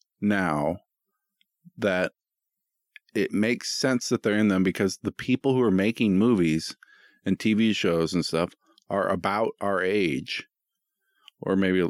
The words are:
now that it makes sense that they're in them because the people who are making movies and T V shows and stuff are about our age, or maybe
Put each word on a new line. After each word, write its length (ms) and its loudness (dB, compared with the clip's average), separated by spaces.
now 580 0
that 340 0
it 180 -2
makes 480 -2
sense 300 -2
that 140 -2
they're 140 0
in 100 2
them 160 2
because 400 0
the 80 -4
people 420 -2
who 80 2
are 100 2
making 460 2
movies 580 2
and 140 -2
T 140 0
V 200 2
shows 400 0
and 120 0
stuff 280 -2
are 180 -2
about 420 -2
our 220 -2
age, 640 -2
or 160 -2
maybe 340 2